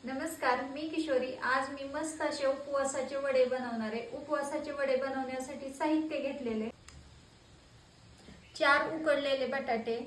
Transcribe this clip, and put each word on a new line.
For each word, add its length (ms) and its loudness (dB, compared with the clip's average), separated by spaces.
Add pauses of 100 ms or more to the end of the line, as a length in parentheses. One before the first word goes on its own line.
नमस्कार, 600 0
मी 240 -6
किशोरी. 440 0 (120)
आज 260 2
मी 140 -8 (100)
मस्त 280 -4
असे 240 0
उपवासाचे 680 0
वडे 280 4
बनवणार 480 -2
आहे. 80 -2 (160)
उपवासाचे 560 -2
वडे 240 2
बनवण्यासाठी 760 -4
साहित्य 460 2
घेतलेले: 500 -2 (1900)
चार 360 6
उकडलेले 520 2
बटाटे 500 0 (100)